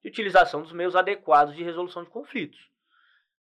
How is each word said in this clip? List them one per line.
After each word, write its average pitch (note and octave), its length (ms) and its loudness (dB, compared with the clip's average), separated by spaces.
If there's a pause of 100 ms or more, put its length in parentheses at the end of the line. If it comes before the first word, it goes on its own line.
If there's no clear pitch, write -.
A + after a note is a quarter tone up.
de G#3 40 -14
utilização F#3 520 2
dos E3 120 -14
meios F3 220 -4
adequados D#3 600 2
de E3+ 80 -10
resolução E3+ 400 -10
de E3 60 -20
conflitos, - 600 -12 (720)